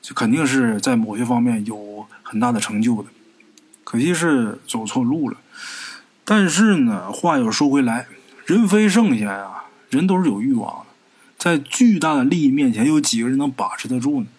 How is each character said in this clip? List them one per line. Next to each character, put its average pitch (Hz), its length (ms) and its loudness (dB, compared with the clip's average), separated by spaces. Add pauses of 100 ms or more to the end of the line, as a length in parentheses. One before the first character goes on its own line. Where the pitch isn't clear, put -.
就 - 140 -18
肯 113 160 0
定 151 140 2
是 123 340 0
在 123 160 0
某 110 200 -2
些 117 80 -4
方 120 180 0
面 117 240 0
有 104 400 -12 (180)
很 - 160 -6
大 123 120 0
的 113 80 0
成 107 220 -4
就 113 220 0
的。 - 60 -18 (760)
可 - 160 -4
惜 160 140 0
是 147 540 0
走 110 180 -8
错 104 180 -2
路 135 260 0
了。 - 80 -10 (880)
但 208 240 4
是 196 280 4
呢， 104 340 0
话 165 260 0
又 117 140 0
说 143 180 2
回 139 120 4
来， 120 260 -2 (380)
人 214 220 4
非 208 200 4
圣 190 300 4
贤 104 120 -4
啊， 98 360 -10 (240)
人 151 180 2
都 185 140 2
是 170 80 2
有 101 120 -2
欲 135 120 0
望 - 320 -6
的， - 0 - (520)
在 170 200 0
巨 196 420 2
大 - 160 0
的 247 80 2
利 175 180 2
益 143 80 4
面 143 220 2
前， 110 160 0
有 156 140 2
几 117 200 -2
个 117 60 -2
人 131 100 -2
能 143 140 -2
把 - 240 -6
持 - 120 -12
得 127 120 -4
住 139 220 -2
呢？ 107 60 -8 (120)